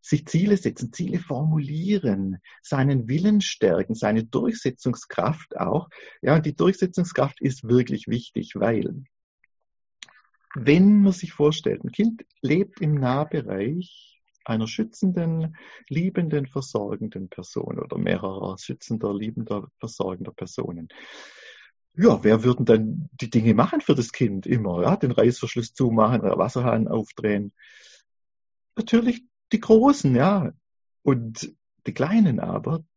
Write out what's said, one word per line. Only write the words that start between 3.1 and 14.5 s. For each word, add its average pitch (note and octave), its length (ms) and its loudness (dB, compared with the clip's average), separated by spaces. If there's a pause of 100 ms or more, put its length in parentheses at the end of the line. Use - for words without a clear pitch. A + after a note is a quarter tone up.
stärken, F#2+ 520 0
seine A2 300 0
Durchsetzungskraft - 1300 -4
auch. G#2+ 320 -2 (340)
Ja, D3 140 4
und D#3 100 0
die D3+ 100 -6
Durchsetzungskraft F3 880 0
ist C3 220 -4
wirklich A#2+ 440 0
wichtig, A#2 460 -6
weil A2 500 -2 (1500)
wenn F3+ 480 6
man G3 100 6
sich F3 200 -8
vorstellt, - 520 0
ein - 80 -8
Kind A3+ 320 -2 (160)
lebt D#3+ 400 -2
im D3+ 140 0
Nahbereich C3+ 1300 -4 (240)
einer A3+ 200 -2